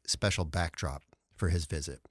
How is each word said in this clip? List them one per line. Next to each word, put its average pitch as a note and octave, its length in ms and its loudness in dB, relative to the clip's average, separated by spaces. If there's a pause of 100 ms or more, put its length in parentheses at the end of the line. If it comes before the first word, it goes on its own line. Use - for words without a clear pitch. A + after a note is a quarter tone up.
special - 400 2
backdrop D#2 580 -2 (320)
for F2+ 140 2
his E2+ 160 2
visit, C#2+ 460 -6